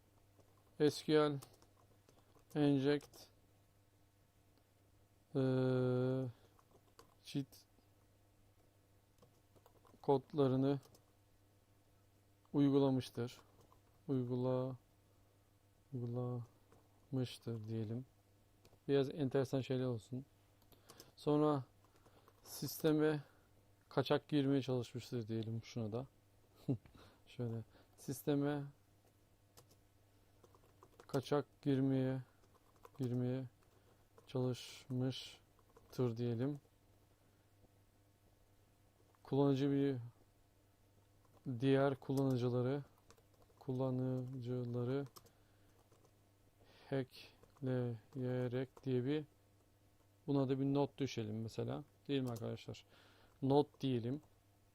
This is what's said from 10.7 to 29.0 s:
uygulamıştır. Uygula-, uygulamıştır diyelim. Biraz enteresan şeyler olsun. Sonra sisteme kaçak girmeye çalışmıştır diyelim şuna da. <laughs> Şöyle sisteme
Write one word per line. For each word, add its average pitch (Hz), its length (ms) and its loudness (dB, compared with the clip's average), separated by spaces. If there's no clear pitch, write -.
uygulamıştır. 135 880 2
Uygula-, 127 640 -2
uygulamıştır 120 1700 -6
diyelim. 113 360 -4
Biraz 139 260 4
enteresan 135 460 0
şeyler 127 260 -2
olsun. 127 380 -6
Sonra 147 460 2
sisteme 151 800 0
kaçak 139 400 0
girmeye 139 340 2
çalışmıştır 120 680 -4
diyelim 113 360 -4
şuna 110 280 -6
da. 127 140 -4
<laughs> 131 80 2
Şöyle 113 340 -6
sisteme 143 640 -2